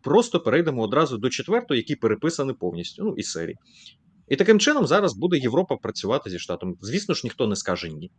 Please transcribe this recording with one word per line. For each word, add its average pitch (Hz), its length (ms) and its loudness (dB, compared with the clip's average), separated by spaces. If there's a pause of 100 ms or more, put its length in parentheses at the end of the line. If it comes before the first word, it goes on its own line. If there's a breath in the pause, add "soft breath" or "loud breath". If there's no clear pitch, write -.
просто 185 380 2
перейдемо 135 420 2
одразу 127 360 0
до 123 120 0
четвертого, 214 460 -2
який 143 200 -2
переписаний 143 580 0
повністю, 87 500 -6
ну, 214 120 -2
із - 140 -6
серії. - 260 -6 (720 loud breath)
І 139 80 2
таким 202 220 6
чином 285 280 4
зараз 160 280 4
буде 160 240 0
Європа 131 380 0
працювати 110 540 -4
зі 87 80 -8
Штатом. 90 420 -6
Звісно 156 340 -4
ж, - 100 -4
ніхто 123 220 -2
не 104 100 0
скаже 90 320 -4
«ні». 76 300 -12